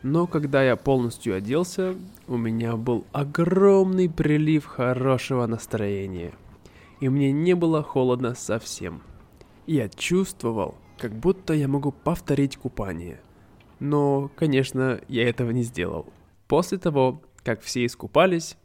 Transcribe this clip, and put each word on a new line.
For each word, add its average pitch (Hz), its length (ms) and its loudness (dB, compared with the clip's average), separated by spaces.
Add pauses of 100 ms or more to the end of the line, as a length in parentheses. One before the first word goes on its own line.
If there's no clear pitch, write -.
Но 160 240 0
когда 147 360 0
я 127 140 4
полностью 120 580 0
оделся, 175 600 -2 (340)
у 127 80 -4
меня 113 400 -2
был 117 360 -2
огромный 185 960 2
прилив 151 560 2
хорошего 127 800 0
настроения. 101 880 -4 (680)
И 139 80 0
мне 139 240 2
не 170 220 4
было 165 280 2
холодно 127 520 0
совсем. - 680 -6 (680)
Я 135 220 0
чувствовал, 117 880 -2 (240)
как 107 160 -8
будто 165 400 0
я 143 140 0
могу 139 220 0
повторить 139 680 -2
купание. 87 600 -8 (580)
Но, 139 580 2
конечно, 131 720 0
я - 180 0
этого 123 260 0
не 123 100 0
сделал. 87 500 -4 (360)
После 180 280 2
того, 143 460 0 (200)
как 117 200 -4
все 123 240 -2
искупались 165 800 2